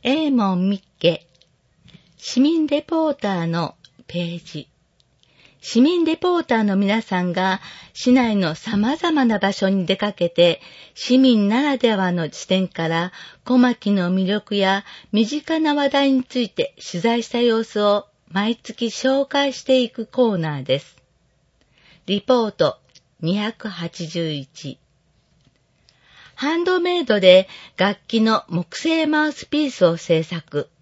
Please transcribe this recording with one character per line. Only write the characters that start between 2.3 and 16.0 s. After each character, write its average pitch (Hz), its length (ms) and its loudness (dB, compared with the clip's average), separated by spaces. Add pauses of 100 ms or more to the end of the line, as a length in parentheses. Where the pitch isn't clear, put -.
民 311 260 2
レ 294 160 -2
ポ 320 280 -2
ー 285 40 0
タ 196 280 -4
ー 165 40 -2
の 165 300 -4 (320)
ペ 175 120 -8
ー 170 220 -8
ジ。 - 280 -16 (880)
市 - 220 0
民 330 240 4
レ 320 100 0
ポ 359 220 0
ー 330 80 -2
タ 233 140 0
ー 220 40 0
の 202 140 0
皆 202 240 0
さ 185 200 -4
ん 180 120 -2
が 190 260 -2 (340)
市 - 200 2
内 233 240 2
の 165 180 0
様 220 420 -2
々 320 280 0
な 226 120 2
場 196 140 0
所 190 160 -2
に 190 180 0
出 190 120 0
か 208 160 -4
け 170 160 -2
て、 175 320 2 (340)
市 - 220 0
民 233 320 4
な 233 120 2
ら 285 140 0
で 233 180 0
は 190 200 0
の 165 180 -4
視 - 160 -16
点 185 220 0
か 165 180 -6
ら 165 240 -2 (320)
小 254 140 2
牧 247 340 2
の 185 180 0
魅 190 180 0
力 208 280 -4
や 196 300 0 (260)
身 208 160 2
近 302 320 -4
な 302 160 2
話 285 140 2
題 277 240 2